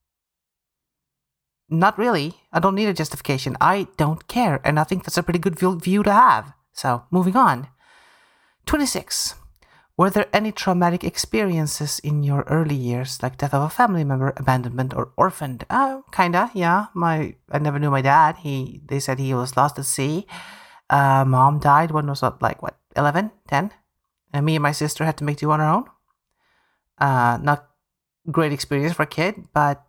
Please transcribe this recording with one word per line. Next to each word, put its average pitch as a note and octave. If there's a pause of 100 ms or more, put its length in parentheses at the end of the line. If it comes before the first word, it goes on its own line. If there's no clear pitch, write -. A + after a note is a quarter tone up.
(1700)
Not F3
really. F#3 (100)
I E3
don't F#3+
need G#3
a F#3+
justification. C#3
I F#3
don't D#3
care, G3
and D3+
I D#3
think F#3
that's -
a F3
pretty F3
good E3
view, F#3
view F#3+
to G#3
have. G3+ (200)
So, B2
moving F#3
on. D3 (960)
Twenty-six. - (600)
Were F#3
there G#3
any G#3+
traumatic F3+
experiences E3
in D3
your C#3+
early D3+
years, B2+
like B2+
death -
of C#3
a D#3
family G3
member, C3+
abandonment, B2+
or -
orphaned? C#3+
Uh, C4+ (100)
kinda, F3+
yeah. F#3
My, D#3+ (140)
I D3
never D3
knew D3
my C#3
dad. C#3+
He, C#3
they C#3
said C3
he C3+
was B2
lost C#3+
at C#3
sea. D3+ (640)
Uh, C3+
mom C3+
died D3
when D3+
I -
was, C#3
uh, B2
like, -
what, - (220)
eleven, D3+ (160)
ten? D#3 (600)
And C#3+
me D#3
and D3
my D3
sister D3+
had -
to D3+
make D3
do D3+
on D3+
our D#3
own. A#3 (1120)
Uh, B2
not D3 (600)
great D#3
experience D3
for D#3
a D3+
kid, F#3
but, D3